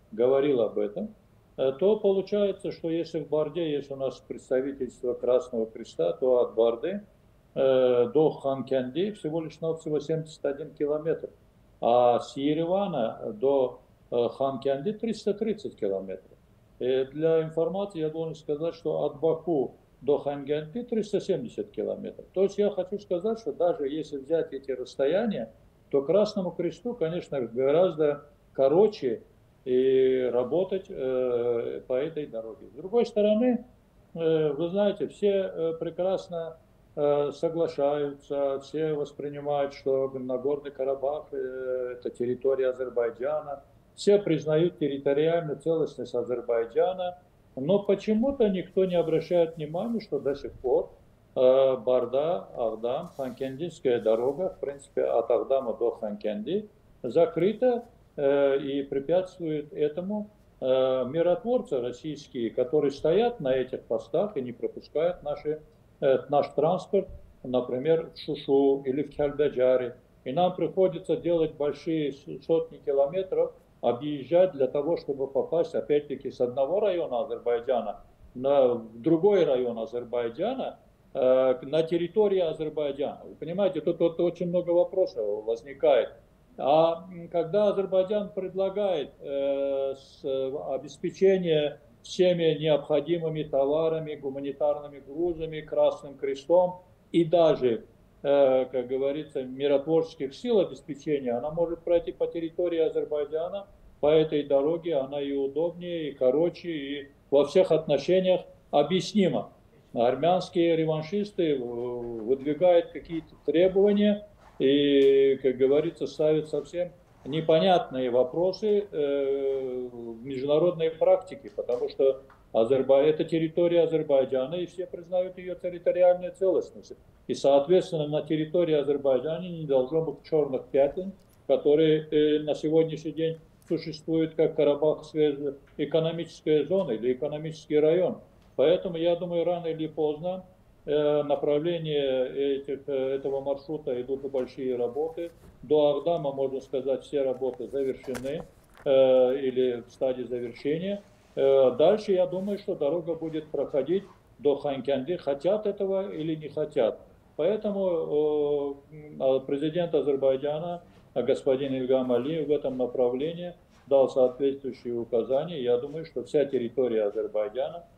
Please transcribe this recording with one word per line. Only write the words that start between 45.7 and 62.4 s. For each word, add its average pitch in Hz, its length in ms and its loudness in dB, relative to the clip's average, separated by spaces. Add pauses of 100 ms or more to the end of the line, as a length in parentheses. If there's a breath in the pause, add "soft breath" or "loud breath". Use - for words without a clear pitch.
Азербайджана, 123 1040 -2 (380)
но 165 240 2
почему-то 214 680 0
никто 190 380 0
не 175 80 -4
обращает 165 600 2
внимания, 180 440 -6
что 143 200 -4
до 139 140 -2
сих - 180 -12
пор, 139 380 -2 (460)
э, 131 400 4
Барда, 127 800 -2
Агдам, 123 600 -4
Ханкендинская 131 840 -4
дорога, 120 500 0
в - 100 -14
принципе, 139 420 -6
от 123 280 0
Агдама 120 440 0
до 117 160 -2
Ханкенди, 107 800 -6 (340)
закрыта, 180 800 0 (320)
э, 139 420 2
и 139 240 -4
препятствует 156 880 -4
этому, 185 580 -4 (300)
э, 131 460 2
миротворцы 170 760 0
российские, 123 680 -6